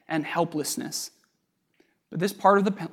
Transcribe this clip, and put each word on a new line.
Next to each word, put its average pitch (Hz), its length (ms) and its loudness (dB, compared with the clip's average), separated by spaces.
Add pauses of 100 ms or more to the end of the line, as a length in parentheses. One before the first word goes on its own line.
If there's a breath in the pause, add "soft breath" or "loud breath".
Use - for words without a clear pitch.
and 156 160 -2
helplessness. - 880 -4 (960)
But - 80 -8
this 196 140 -2
part 202 260 6
of 196 60 4
the 208 80 2
p-, 165 200 -10